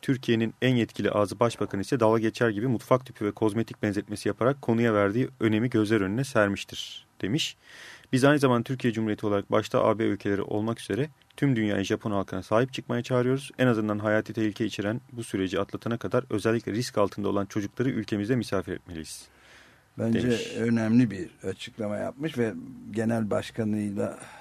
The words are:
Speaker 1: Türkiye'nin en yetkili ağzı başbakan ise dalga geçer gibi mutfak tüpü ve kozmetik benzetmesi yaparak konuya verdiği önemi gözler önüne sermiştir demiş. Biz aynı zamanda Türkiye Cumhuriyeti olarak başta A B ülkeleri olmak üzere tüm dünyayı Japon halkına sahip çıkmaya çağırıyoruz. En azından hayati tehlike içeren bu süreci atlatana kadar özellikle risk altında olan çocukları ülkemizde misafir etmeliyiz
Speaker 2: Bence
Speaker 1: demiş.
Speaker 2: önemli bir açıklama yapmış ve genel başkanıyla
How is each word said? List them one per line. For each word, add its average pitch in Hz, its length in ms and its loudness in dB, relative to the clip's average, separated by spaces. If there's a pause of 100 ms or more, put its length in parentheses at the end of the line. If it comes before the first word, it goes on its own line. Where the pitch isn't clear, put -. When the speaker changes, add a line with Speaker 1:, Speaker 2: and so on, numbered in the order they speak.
Speaker 1:
Türkiye'nin 117 600 0
en 127 140 4
yetkili 104 360 0
ağzı 104 280 0
başbakan 104 400 0
ise 117 200 -2
dalga 113 200 6
geçer 113 300 0
gibi 104 180 -2
mutfak 127 380 2
tüpü - 200 -8
ve 104 60 0
kozmetik 110 520 0
benzetmesi 104 440 -2
yaparak 123 340 0
konuya 117 320 2
verdiği 104 360 4 (100)
önemi 110 300 2
gözler 107 320 4
önüne 101 220 0
sermiştir - 840 -2 (140)
demiş. 110 360 -2 (560)
Biz 123 100 4
aynı 143 160 6
zamanda 123 240 4
Türkiye 123 300 -2
Cumhuriyeti 107 320 -2
olarak 101 260 0
başta 107 320 2
A 107 160 2
B 113 40 2
ülkeleri 101 380 0
olmak 110 400 -4
üzere 127 280 -4 (280)
tüm 139 180 2
dünyayı 101 300 0
Japon 107 260 -2
halkına 95 320 -4
sahip 127 300 2
çıkmaya 120 300 -4
çağırıyoruz. 127 560 0
En 127 80 6
azından 107 320 2
hayati 110 340 0
tehlike 110 320 -2
içeren 104 360 -4 (100)
bu 117 120 -10
süreci 95 360 0
atlatana 110 380 -4
kadar 127 320 -2
özellikle 113 420 0
risk 117 260 -4
altında 101 320 0
olan 98 160 0
çocukları 110 440 -4
ülkemizde 107 460 -2
misafir 95 380 -2
etmeliyiz - 540 -12 (720)
Speaker 2:
Bence 113 260 0
Speaker 1:
demiş. 117 340 0
Speaker 2:
önemli 113 540 4
bir 92 180 -8 (140)
açıklama 104 540 -6
yapmış 123 400 -6
ve 113 160 0 (380)
genel 113 380 0
başkanıyla 104 920 -4 (220)